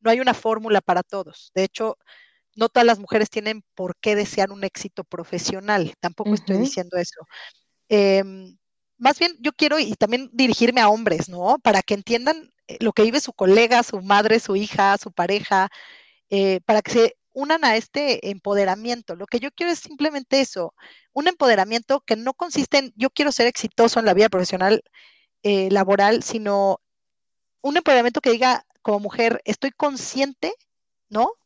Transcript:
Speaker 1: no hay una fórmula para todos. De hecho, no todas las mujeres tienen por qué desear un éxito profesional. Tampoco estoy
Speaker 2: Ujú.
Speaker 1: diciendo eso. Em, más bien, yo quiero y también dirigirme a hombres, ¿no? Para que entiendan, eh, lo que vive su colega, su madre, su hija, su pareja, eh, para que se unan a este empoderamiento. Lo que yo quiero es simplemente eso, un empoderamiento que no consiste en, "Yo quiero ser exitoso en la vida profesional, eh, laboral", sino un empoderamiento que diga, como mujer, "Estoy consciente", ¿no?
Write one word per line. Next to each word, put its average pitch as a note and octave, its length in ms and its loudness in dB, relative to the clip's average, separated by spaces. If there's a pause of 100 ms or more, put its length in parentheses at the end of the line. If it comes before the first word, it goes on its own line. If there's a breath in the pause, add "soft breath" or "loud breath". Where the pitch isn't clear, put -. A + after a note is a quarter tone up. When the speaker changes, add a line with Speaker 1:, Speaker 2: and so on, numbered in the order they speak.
Speaker 1:
no A3 100 2
hay A#3+ 100 4
una B3+ 140 2
fórmula A3 460 0
para F3+ 240 -2
todos. - 500 -14
De F#3+ 100 0
hecho, A3 340 -6 (580 soft breath)
no A3 140 0
todas A#3+ 160 4
las A3+ 140 4
mujeres G#3+ 300 -2
tienen G#3+ 340 -8 (100)
por F3+ 260 -8
qué G#3 160 0
desear G3+ 360 -2
un G3 120 -10
éxito F#3+ 400 -10
profesional. F#3+ 960 -4
Tampoco G#3 360 -4
estoy F#3+ 220 -2
Speaker 2:
Ujú. - 20 0
Speaker 1:
diciendo F3+ 380 -4
eso. F3 220 -6 (680 loud breath)
Em, G3 680 0 (420)
más C4 200 2
bien, F4 220 0
yo C#4+ 120 -4
quiero D4+ 260 0
y A3 160 -2
también A#3+ 380 -2
dirigirme A#3 480 2
a G#3+ 80 6
hombres, G#3+ 400 0
¿no? F#3 340 -2
Para G3+ 200 2
que - 120 -2
entiendan, B3 580 -4 (160)
eh, - 120 -16
lo A3+ 120 0
que A3 100 4
vive A3+ 180 2
su - 120 -10
colega, A3+ 500 4
su G3+ 200 -6
madre, G#3 380 2
su F#3+ 160 -4
hija, G3+ 420 0
su - 140 -14
pareja, F#3+ 560 -2 (640 loud breath)
eh, G3 360 0
para G#3+ 160 2
que - 100 -12
se A3+ 240 2 (160)
unan D4+ 320 -2
a A3+ 120 2
este B3+ 540 -4
empoderamiento. G3+ 840 -4
Lo F#3+ 100 -14
que A#3+ 140 -4
yo C#4 120 -10
quiero E4+ 200 -4
es D#4+ 80 -6
simplemente C#4+ 600 -2
eso, F3+ 340 -6 (380 soft breath)
un D4 160 0
empoderamiento A#3 720 0
que A3 140 -2
no A#3+ 180 -6
consiste D4 440 -2
en, C4+ 180 -4
"Yo B3+ 140 -2
quiero G3 220 -2
ser A#3 140 0
exitoso A#3 540 0
en A3+ 60 0
la F#3+ 80 4
vida G#3+ 140 4
profesional, F#3 540 0 (640 soft breath)
eh, F#3+ 260 0
laboral", G3+ 540 4
sino G3+ 560 -2 (840)
un C#4 160 -2
empoderamiento B3+ 440 2
que B3+ 100 2
diga, B3 340 0 (160)
como G#3 180 -2
mujer, A3+ 460 -2
"Estoy A#3 260 -4
consciente", C#4 840 -4 (560)
¿no? A#3 220 0 (140)